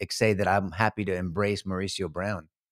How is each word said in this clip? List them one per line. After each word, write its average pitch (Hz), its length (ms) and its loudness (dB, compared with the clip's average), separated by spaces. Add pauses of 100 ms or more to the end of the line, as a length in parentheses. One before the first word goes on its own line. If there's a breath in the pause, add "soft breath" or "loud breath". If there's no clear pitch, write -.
s-, - 160 -6
say 110 180 6
that 95 140 2
I'm 95 240 2
happy 107 320 0
to 95 100 0
embrace 92 500 -2
Mauricio 95 460 -4
Brown 90 380 -6 (240)